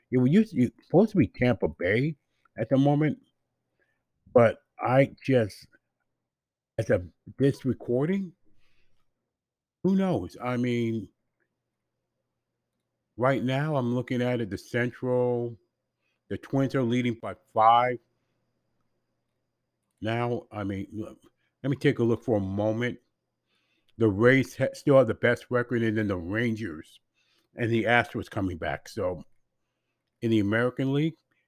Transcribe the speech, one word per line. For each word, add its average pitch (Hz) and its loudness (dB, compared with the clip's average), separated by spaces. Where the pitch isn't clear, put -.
It 127 2
was 127 4
used 214 4
to, 123 0
it's - -2
supposed 214 4
to 196 -4
be 113 6
Tampa 120 0
Bay 110 -2
at 113 -6
the 131 2
moment, 147 2
but 117 4
I 127 2
just, 120 0
as 117 -4
of 98 0
this 135 0
recording, 156 -2
who 190 2
knows? 175 -2
I 123 -4
mean, 120 -2
right 120 0
now 139 -2
I'm 120 -2
looking 123 -4
at 123 -2
it, 110 -6
the 98 -6
Central, 123 -4
the 98 -6
Twins 135 -2
are 139 0
leading 120 -2
by 98 -10
five. 120 4
Now, 117 -4
I 104 -8
mean, 98 -6
look, 104 -12
let 135 -4
me 139 -2
take 135 0
a 120 0
look 113 0
for 113 0
a 101 -2
moment. 107 -4
The 113 4
Rays 117 2
ha-, - -2
still 139 4
have 127 6
the 107 0
best 120 -2
record, 120 -2
and 110 0
then 107 0
the 95 -2
Rangers 104 -6
and 117 -4
the 113 0
Astros 120 0
coming 92 -6
back. 78 -8
So, 90 -6
in 117 0
the 110 4
American 123 0
League, 156 -2